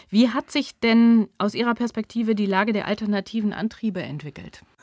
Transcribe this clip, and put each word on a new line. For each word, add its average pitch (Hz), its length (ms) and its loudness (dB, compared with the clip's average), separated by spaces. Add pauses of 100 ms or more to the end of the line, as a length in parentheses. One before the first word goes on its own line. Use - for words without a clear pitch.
(100)
Wie 226 180 4
hat 240 220 -4
sich - 300 -4
denn 233 480 6 (100)
aus 202 160 -2
Ihrer 240 180 0
Perspektive 226 600 -4
die 208 100 0
Lage 202 300 0
der 202 140 -4
alternativen 208 640 -2
Antriebe 202 480 -6
entwickelt? 135 600 -12 (200)